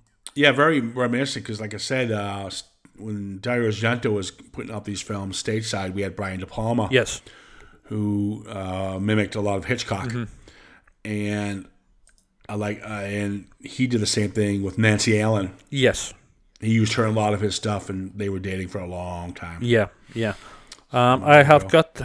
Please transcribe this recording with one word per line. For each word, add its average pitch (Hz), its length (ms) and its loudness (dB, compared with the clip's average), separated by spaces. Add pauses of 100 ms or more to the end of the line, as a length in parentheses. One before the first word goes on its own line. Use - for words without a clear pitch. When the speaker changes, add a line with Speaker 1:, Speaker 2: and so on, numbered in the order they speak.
(340)
Speaker 1:
yeah, 143 180 6
very 147 300 4
reminiscent, 120 640 -2
'cause 107 160 -8
like 104 120 -10
I 107 40 -8
said, 127 340 -2
uh, 101 360 -4
s-, - 160 -10 (340)
when 101 420 -8
Dario 120 300 0
Argento 113 440 0
was 98 180 -4
putting - 420 -14
out 104 120 -10
these 101 160 -8
films 98 400 -6
stateside, 107 520 -2
we 98 80 -2
had 95 140 -4
Brian 95 240 -6
De 92 80 -8
Palma, 113 440 0
Speaker 2:
Yes. 123 300 0 (640)
Speaker 1:
who, 104 640 -2
uh, 95 500 -6
mimicked 104 360 0
a 107 60 -4
lot 101 160 0
of 95 80 -6
Hitchcock. 107 420 -4
Speaker 2:
Mm-hmm. 120 160 -6 (800)
Speaker 1:
And 104 640 -4 (800)
I 107 60 -8
like, 104 280 -6
uh, 104 40 -14
and 101 600 -4 (120)
he - 280 -2
did 120 140 0
the 104 60 0
same 104 240 0
thing 101 320 0
with 92 140 -6
Nancy 107 420 4
Allen. 107 340 0 (160)
Speaker 2:
Yes. 127 440 2 (520)
Speaker 1:
He 113 80 4
used 110 200 4
her 117 120 2
in 110 60 0
a 107 80 0
lot 107 140 2
of 101 80 -2
his 104 140 0
stuff, 104 340 -4
and 95 260 -6
they 101 140 -4
were 95 100 -4
dating 92 300 -6
for 104 100 -8
a 90 80 -8
long 90 460 -8
time. 85 280 -12
Speaker 2:
Yeah, 113 260 4 (260)
yeah. 110 200 -2 (580)
Um, 123 300 4
Speaker 1:
Long - 80 -6
Speaker 2:
I 147 140 12
have 147 200 8
Speaker 1:
ago. 160 200 4
Speaker 2:
got - 220 -16